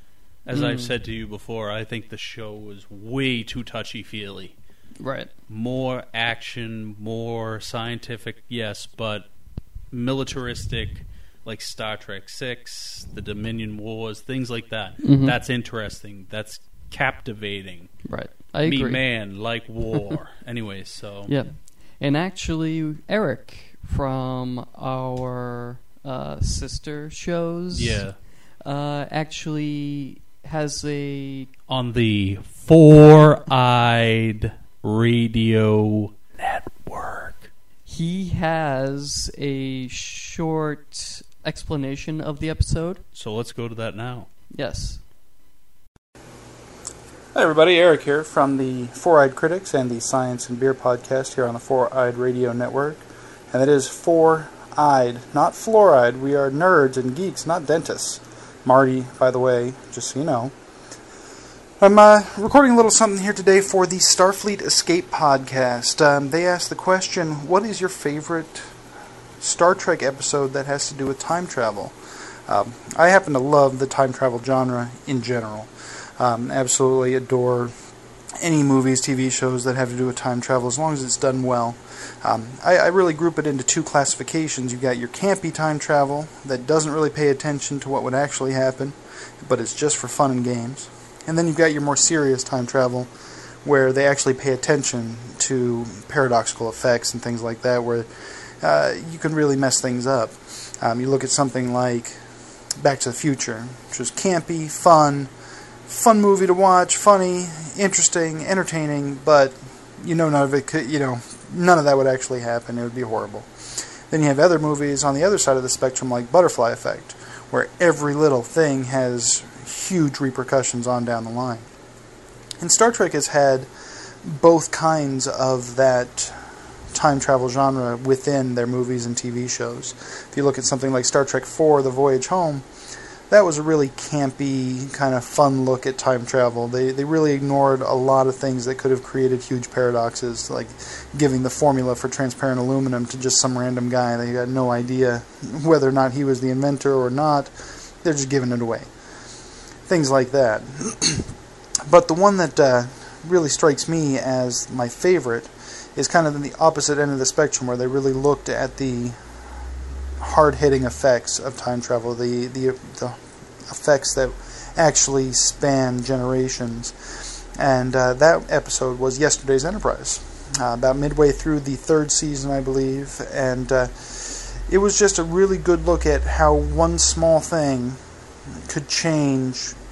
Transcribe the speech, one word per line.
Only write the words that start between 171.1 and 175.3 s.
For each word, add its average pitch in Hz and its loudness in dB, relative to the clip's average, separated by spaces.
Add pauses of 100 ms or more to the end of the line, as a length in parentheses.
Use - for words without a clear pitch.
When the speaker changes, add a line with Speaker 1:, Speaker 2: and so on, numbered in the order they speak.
Speaker 3:
through 151 -2
the 135 -4
third 151 2
season, 139 -2
I 139 0
believe. 135 -2 (140)
And, 131 -2
uh, 127 2 (800)
it 185 4
was 202 2
just 196 4
a 170 0
really 185 2